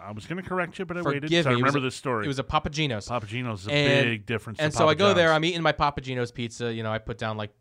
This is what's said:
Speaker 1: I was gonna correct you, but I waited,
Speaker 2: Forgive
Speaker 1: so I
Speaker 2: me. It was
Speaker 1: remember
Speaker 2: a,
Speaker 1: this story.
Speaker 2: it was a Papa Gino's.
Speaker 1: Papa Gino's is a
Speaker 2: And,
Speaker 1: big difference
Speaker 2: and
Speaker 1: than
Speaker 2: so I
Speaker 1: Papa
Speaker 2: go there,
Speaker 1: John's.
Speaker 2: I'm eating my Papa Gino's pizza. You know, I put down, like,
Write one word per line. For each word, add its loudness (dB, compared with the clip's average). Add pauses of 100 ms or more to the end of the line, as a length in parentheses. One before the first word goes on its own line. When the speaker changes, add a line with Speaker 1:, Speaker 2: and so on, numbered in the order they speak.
Speaker 1:
I -12
was -12
gonna -8
correct -6
you, -6
but -8
I -6
waited, -2
Speaker 2:
Forgive 2
Speaker 1:
so 4
I 6
Speaker 2:
me. 4
It 2
was 4
Speaker 1:
remember 0
Speaker 2:
a, -2
Speaker 1:
this -6
story. -2
Speaker 2:
it -2
was -2
a -4
Papa 0
Gino's. -2
Speaker 1:
Papa -4
Gino's -6
is -10
a -4
Speaker 2:
And, 4
Speaker 1:
big -2
difference -4
Speaker 2:
and 0
Speaker 1:
than -2
Speaker 2:
so 6
I 4
Speaker 1:
Papa 4
Speaker 2:
go 4
there, 6
Speaker 1:
John's. 6
Speaker 2:
I'm 2
eating -2
my 4
Papa 0
Gino's -4
pizza. -4
You -4
know, -2
I -2
put -8
down, -4
like, -6